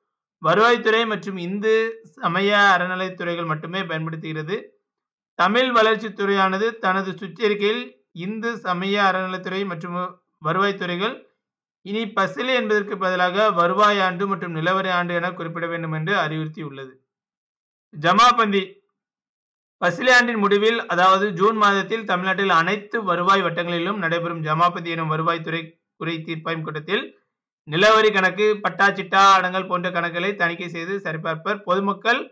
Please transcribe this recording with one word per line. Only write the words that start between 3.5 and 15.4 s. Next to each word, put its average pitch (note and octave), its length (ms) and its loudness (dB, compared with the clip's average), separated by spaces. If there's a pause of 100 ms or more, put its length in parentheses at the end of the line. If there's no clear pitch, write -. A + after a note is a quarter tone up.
பயன்படுத்துகிறது. D#3+ 720 -6 (840)
தமிழ் A#3 360 2
வளர்ச்சித்துறையானது G#3+ 1000 2
தனது F#3+ 340 -2
சுற்றறிக்கையில் G#3 720 -2 (280)
இந்து G#3+ 460 -6
சமய G3 440 -2
அறநிலைத்துறை F#3 640 -2
மற்றும் F3 320 -8 (480)
வருவாய்த்துறைகள் F#3+ 680 -2 (720)
இனி G#3 200 -4
பசிலி G3 480 -2
என்பதற்கு G#3+ 440 -2
பதிலாக F#3 540 0
வருவாய் G3 500 2
ஆண்டு F#3 260 -2
மற்றும் F#3 240 -6
நிலவரி F#3 380 -2
ஆண்டு F3 240 -2
என F3 180 -2
குறிப்பிட E3 360 -8